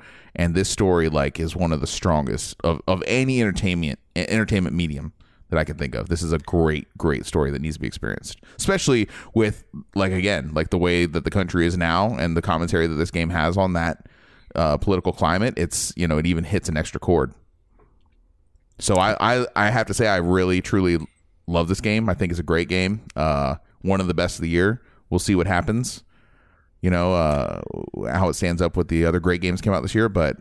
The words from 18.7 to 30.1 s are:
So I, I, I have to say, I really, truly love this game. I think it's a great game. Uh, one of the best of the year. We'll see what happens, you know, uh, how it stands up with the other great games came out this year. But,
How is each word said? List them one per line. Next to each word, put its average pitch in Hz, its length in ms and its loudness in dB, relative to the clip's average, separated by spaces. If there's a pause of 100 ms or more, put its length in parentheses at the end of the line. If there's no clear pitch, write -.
So 101 180 2
I, 98 240 2
I, 120 260 2 (100)
I 104 140 2
have 113 180 0
to 98 60 -4
say, 113 140 2
I 98 80 4
really, 92 460 4
truly 90 360 4 (480)
love 85 220 2
this 95 120 0
game. 110 280 0
I 87 60 0
think 90 180 -2
it's 85 80 -4
a 78 40 -6
great 82 240 2
game. 92 340 0 (120)
Uh, 71 420 0 (260)
one 95 180 0
of 92 60 -2
the 87 80 0
best 87 240 -2
of 85 40 -12
the 82 60 -2
year. 92 320 2 (300)
We'll 90 80 2
see 101 160 0
what 85 140 2
happens, 107 560 -2 (760)
you 92 80 2
know, 90 240 2
uh, 71 460 0 (520)
how 92 160 2
it 73 60 0
stands 87 280 0
up 85 140 0
with 85 120 0
the 82 160 2
other 82 140 2
great 87 220 2
games 90 200 0
came 104 120 0
out 80 100 0
this - 120 -4
year. 110 140 4
But, 82 320 0